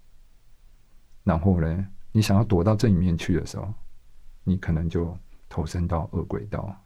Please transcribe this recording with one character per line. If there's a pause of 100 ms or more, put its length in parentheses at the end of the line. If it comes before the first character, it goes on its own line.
(1200)
然
后
呢， (240)
你
想
要
躲
到
这
里
面
去
的
时
候， (720)
你
可
能
就 (320)
投
身
到
恶
鬼
道。 (100)